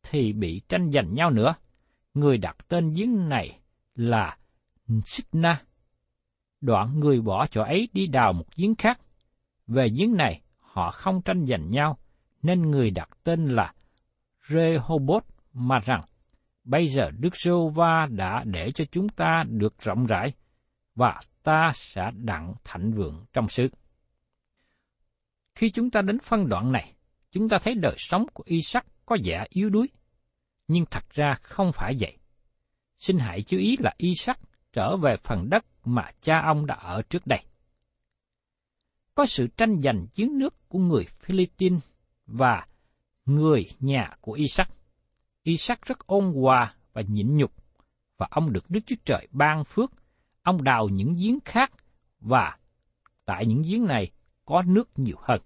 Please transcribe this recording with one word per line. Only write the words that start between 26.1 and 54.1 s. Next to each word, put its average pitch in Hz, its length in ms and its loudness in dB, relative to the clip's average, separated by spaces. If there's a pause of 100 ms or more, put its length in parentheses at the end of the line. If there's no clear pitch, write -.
phân 208 300 0
đoạn 107 240 0
này, 113 220 -4 (360)
chúng 214 180 -2
ta 208 140 2
thấy 240 120 -2
đời 165 240 0
sống 202 340 -2
của - 140 -18
Isaac 170 400 -2 (200)
có 233 180 0
vẻ 90 240 -4
yếu 202 220 0
đuối, 220 180 2 (800)
nhưng 165 180 2
thật - 240 -10
ra 147 320 0
không 185 300 -2
phải - 280 -4
vậy. - 160 -6 (840)
Xin 185 200 0
hãy 101 240 -4
chú 185 160 -2
ý 214 180 2
là - 200 -2
Isaac 180 420 -2 (340)
trở 123 240 0
về 143 200 2
phần 101 340 -4
đất 208 140 2 (200)
mà 120 260 -2 (100)
cha 160 240 2
ông 151 220 0
đã 135 80 -6
ở - 280 -8
trước - 240 -6
đây. - 180 0 (1700)
Có 285 120 4
sự 127 200 -2 (100)
tranh 214 260 2
giành 113 240 0 (100)
giếng 269 220 -2
nước - 300 -4
của 175 100 -4
người 165 260 2
Philippines 180 800 -2 (440)
và 117 400 0 (580)
người 147 460 2 (100)
nhà 131 280 -2 (120)
của - 120 -12
Isaac. 151 360 -2 (760)
Isaac 165 400 -2
rất - 240 -10
ôn 190 280 2
hòa 131 400 4 (180)
và 113 160 -6
nhịn 107 280 0
nhục, 143 160 2 (640)
và - 140 -4
ông 151 220 0
được - 180 -6
Đức 196 160 0
Chúa 240 180 -6
Trời - 260 -2
ban 151 340 0
phước. 240 280 -2 (500)
Ông 175 220 0
đào 117 240 4
những 98 300 0
giếng 220 260 0
khác, 254 280 0 (480)
và 107 380 0 (680)
tại 95 220 -4
những 117 160 2
giếng 202 220 -2
này 117 260 -2 (340)